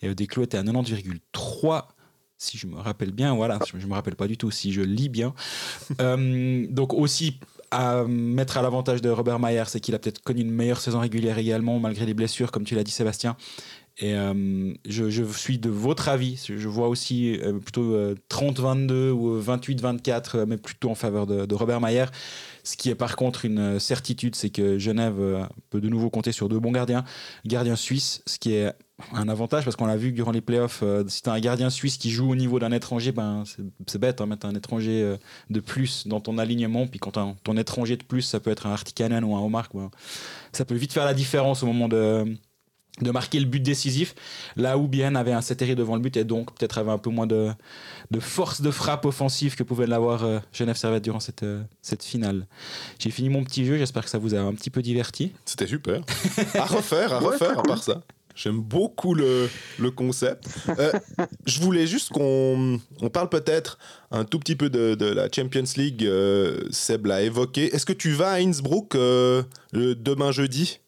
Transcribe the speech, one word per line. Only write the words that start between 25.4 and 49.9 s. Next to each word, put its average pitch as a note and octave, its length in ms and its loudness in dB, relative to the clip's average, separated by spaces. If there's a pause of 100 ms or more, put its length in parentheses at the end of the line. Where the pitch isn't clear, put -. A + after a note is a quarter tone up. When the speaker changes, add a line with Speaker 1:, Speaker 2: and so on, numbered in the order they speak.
Speaker 1:
peut G#2 100 -2
de A2 80 0
nouveau A2+ 220 2
compter A2+ 220 0
sur G#2 180 -2
deux A2 80 2
bons A#2 140 0
gardiens. B2 320 2 (420)
Gardien A#2+ 300 0
suisse, - 500 -2
ce - 120 -6
qui A2+ 140 0
est G#2 180 2 (420)
un G#2+ 160 -2
avantage A#2 360 0
parce B2 120 -2
qu'on A2+ 100 0
l'a A2 100 2
vu B2 160 0
durant A#2 200 0
les A2+ 80 2
playoffs, A#2+ 420 0
euh, G2+ 240 2
si - 160 -8
t'as A#2+ 100 0
un A2 80 0
gardien B2 300 2
suisse C3 260 -2
qui A#2 140 -2
joue B2 200 2
au B2+ 60 2
niveau B2+ 220 2
d'un A#2 140 0
étranger, A#2+ 400 -2
ben, G#2+ 340 -2
c'est, - 160 -12 (240)
c'est - 120 -6
bête, B2+ 220 0
hein, G#2+ 60 -2
mettre G#2 200 -6
un G#2 80 -4
étranger, A2 480 0
euh, G2+ 140 0 (320)
de G#2+ 120 0
plus - 460 -2
dans G#2+ 140 -2
ton A2 160 -4
alignement. A#2 500 0
Puis B2+ 120 -10
quand - 140 -8
t'as G#2+ 100 0
un, G2 220 -4
ton A2 120 0
étranger A#2 400 -2
de - 80 -10
plus, B2+ 180 -2
ça - 180 -2
peut A2+ 100 0
être G#2+ 160 -2
un G#2 60 -2
Hartikainen A2+ 520 -2
ou G#2+ 120 0
un G2+ 40 0
Omark, A2 340 -2
ben, G2 160 -8 (640)
ça C3+ 140 -2
peut A#2+ 80 -2
vite B2 180 -2
faire D3 120 2
la C#3 80 4
différence C3+ 500 2
au B2+ 40 2
moment A#2+ 220 2
de, A2 360 4 (800)
de B2 80 2
marquer B2+ 280 0
le C#3 60 4
but C3 160 0
décisif. C#3 540 0 (420)
Là B2+ 220 2
où D3 100 2
Bien C3+ 260 2
avait B2 200 4
un A#2 80 0
Seteri B2+ 320 0
devant A#2 220 0
le A2+ 40 0
but B2+ 160 -2
et A2 80 2
donc A2+ 300 -2
peut-être - 240 -2
avait A2 120 0
un G#2+ 60 2
peu G#2 140 -2
moins A2+ 160 0
de, A2 240 2 (600)
de A2+ 100 0
force F3 420 -2
de D3 80 2
frappe D3 340 -2
offensive C3+ 520 0
que B2+ 60 -2
pouvait A#2+ 240 0
l'avoir, A#2 380 2